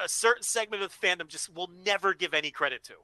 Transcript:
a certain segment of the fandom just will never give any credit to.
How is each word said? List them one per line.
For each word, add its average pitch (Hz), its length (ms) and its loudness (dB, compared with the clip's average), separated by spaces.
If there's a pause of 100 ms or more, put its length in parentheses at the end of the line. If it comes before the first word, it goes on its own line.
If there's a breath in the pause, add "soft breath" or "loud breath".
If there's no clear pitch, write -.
a 170 40 -4
certain 233 360 2
segment 214 400 -2
of 190 60 -4
the - 180 -2
fandom 175 200 0
just 160 260 -12
will 175 160 -6 (140)
never 196 300 4
give 180 200 -4
any 151 180 0
credit 131 320 -2
to. - 100 -18 (100)